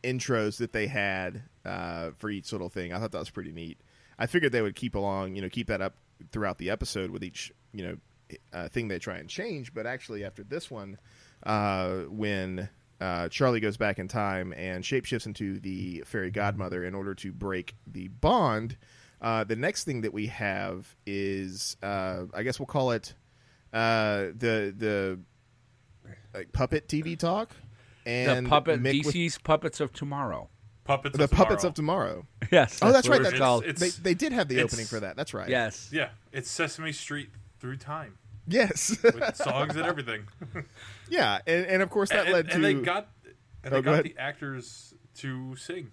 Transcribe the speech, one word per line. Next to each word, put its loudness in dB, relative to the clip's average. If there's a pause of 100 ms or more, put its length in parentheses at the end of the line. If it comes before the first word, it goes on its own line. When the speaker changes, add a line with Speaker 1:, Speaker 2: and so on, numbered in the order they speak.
Speaker 1:
intros 0
that -4
they 0
had, 0 (240)
uh, -6
for -6
each -6
little -6
thing. -6
I -4
thought -4
that -6
was -6
pretty -10
neat. -12 (400)
I -2
figured 2
they 2
would -2
keep -6
along, -2
you -6
know, -4
keep -4
that -2
up -4 (380)
throughout -2
the -4
episode -4
with -8
each, -10 (220)
you -8
know, -8 (560)
uh, -8
thing -4
they -4
try -6
and -14
change. -8
But -6
actually, -8
after -12
this -8
one, -12 (460)
uh, 2
when, -2 (320)
uh, -2
Charlie 2
goes 0
back 0
in -6
time -2
and -6
shapeshifts -2
into -6
the -8
fairy -4
godmother -2
in -6
order -6
to -10
break -6 (120)
the -10
bond, 2 (440)
uh, 0
the -2
next -2
thing -2
that -2
we -2
have -4 (120)
is, -4
uh, -2 (100)
I -4
guess -2
we'll -6
call 2
it, -4 (580)
uh, 2 (100)
the, 2
the, 0 (1120)
like, -10
puppet 0
T 0
V -4
talk. 0 (560)
And 2
Speaker 2:
The 0
puppet, 6
Speaker 1:
Mick 2
with 2
Speaker 2:
D 2
C's -4
Puppets 2
of 0
Tomorrow. -4 (360)
Speaker 3:
Puppets 0
Speaker 1:
The 8
Speaker 3:
of 4
Speaker 1:
Puppets 6
Speaker 3:
Tomorrow. 2
Speaker 1:
of -2
Tomorrow. -2 (260)
Speaker 2:
Yes, 6
Speaker 1:
Oh, 6
that's 10
Speaker 2:
that's 4
Speaker 1:
right. 8
Speaker 2:
what 6
Speaker 1:
That's, 4
Speaker 2:
it's 2
called. 6
Speaker 3:
It's, -4
Speaker 1:
they, 4
Speaker 3:
it's, -2
Speaker 1:
they 2
did 0
have 2
the 2
Speaker 3:
it's 2
Speaker 1:
opening -4
for -4
that. -6
That's -6
right. -4
Speaker 2:
Yes. 0
Speaker 3:
Yeah. -2 (200)
It's -8
Sesame -4
Street -8 (280)
through -8
time. -10 (280)
Speaker 1:
Yes. 2
<laughs> -2
Speaker 3:
With 6
songs 0
and 0
everything. -2 (260)
<laughs> -8 (420)
Speaker 1:
Yeah, 4
and, 4
and 4
of 0
course 4
that 4
Speaker 3:
and, 4
Speaker 1:
led 8
Speaker 3:
and, -6
Speaker 1:
to 2
Speaker 3:
and 6
they 6
got, 0 (540)
and -2
they 6
Speaker 1:
Oh, 6
go 4
Speaker 3:
got 8
Speaker 1:
ahead. 6
Speaker 3:
the -10
actors -8 (220)
to -6
sing. -10